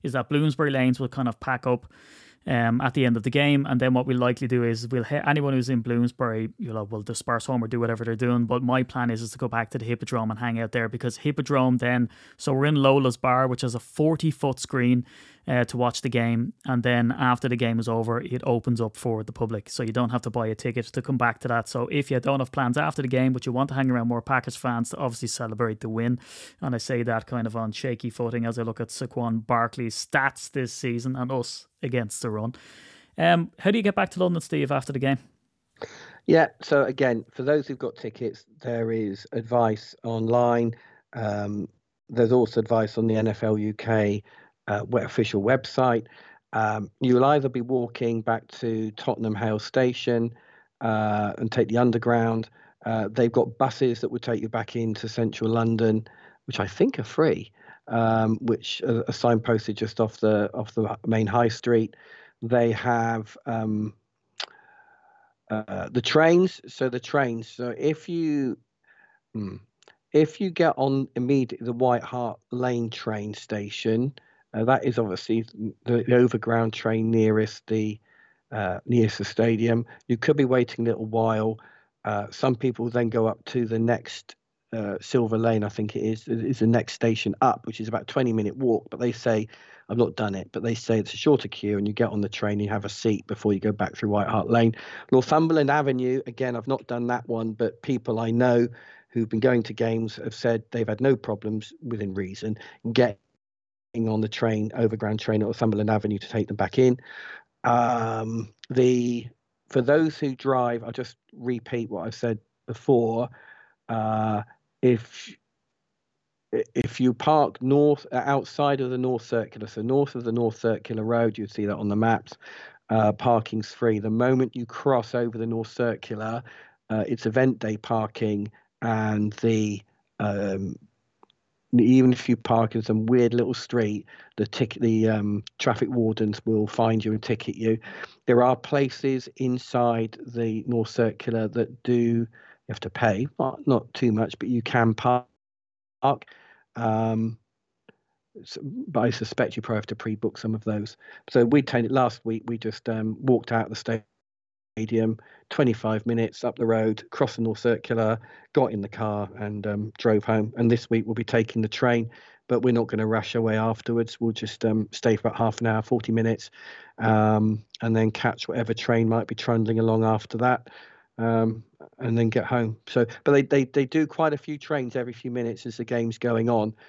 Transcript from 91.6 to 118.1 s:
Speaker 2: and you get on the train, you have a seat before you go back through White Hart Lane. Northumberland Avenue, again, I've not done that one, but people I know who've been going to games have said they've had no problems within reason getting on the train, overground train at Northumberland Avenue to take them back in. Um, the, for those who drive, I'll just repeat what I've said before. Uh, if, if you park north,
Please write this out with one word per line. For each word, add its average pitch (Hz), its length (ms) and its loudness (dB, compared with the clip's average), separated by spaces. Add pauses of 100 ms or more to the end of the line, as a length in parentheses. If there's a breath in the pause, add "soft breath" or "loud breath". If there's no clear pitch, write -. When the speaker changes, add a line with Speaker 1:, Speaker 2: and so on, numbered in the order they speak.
Speaker 2:
and 101 100 -2
you 104 60 -4
get 110 160 0
on 104 120 -4
the 104 80 -2
train, 104 300 -4
you 104 100 -2
have 104 160 -4
a 95 40 -8
seat - 380 -2
before 107 260 0
you 95 60 0
go 107 120 0
back 101 240 -4
through 107 140 -4
White 101 180 0
Hart 107 220 -2
Lane. 117 260 4 (360 loud breath)
Northumberland 156 600 4
Avenue, 131 560 0
again, 120 280 -4
I've 113 120 -6
not 135 200 -2
done 120 200 -4
that 120 200 -2
one, 113 260 -2
but 110 280 -4
people 120 380 -2
I 113 120 0
know 120 360 4 (420 loud breath)
who've 113 200 -2
been 113 100 0
going 123 240 4
to 110 100 -8
games 113 440 -2
have - 180 -10
said 113 360 0
they've 117 160 -2
had 107 140 -4
no 135 140 4
problems 107 560 -6 (100)
within 107 320 -6
reason 98 440 -6 (340 loud breath)
getting 113 260 2 (880)
on 110 140 0
the 107 80 -2
train, 110 460 -2
overground 107 440 0
train 110 220 0
at 104 40 0
Northumberland 107 440 0
Avenue 107 280 0
to - 100 -10
take 113 200 -4
them 101 100 -8
back 98 220 0
in. 127 180 6 (640 loud breath)
Um, 117 880 0 (180)
the, 120 580 2 (420)
for 131 120 2
those 151 360 2
who 135 180 -4
drive, 123 480 0
I'll 117 80 -10
just 117 260 -10 (160)
repeat 120 560 -6
what 98 180 -6
I've 107 80 -8
said 113 240 -2 (280)
before. 117 600 2 (580 loud breath)
Uh, 110 540 -2 (400 soft breath)
if, 120 520 0 (1160)
if 110 480 -4
you 127 140 4
park 151 480 2
north, 143 500 4